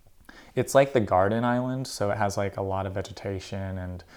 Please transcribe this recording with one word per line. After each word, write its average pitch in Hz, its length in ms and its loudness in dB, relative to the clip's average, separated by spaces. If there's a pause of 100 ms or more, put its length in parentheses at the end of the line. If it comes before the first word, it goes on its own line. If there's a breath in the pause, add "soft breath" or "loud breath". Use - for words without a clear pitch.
(560 loud breath)
It's 127 200 2
like 139 160 6
the 127 80 4
Garden 101 460 4
Island, 127 420 -2
so 101 240 -2
it 101 60 -2
has, 101 180 0
like, 101 220 -2
a 101 40 -2
lot 95 240 -2
of 95 80 -6
vegetation 95 840 -6
and, 90 260 -8 (120 loud breath)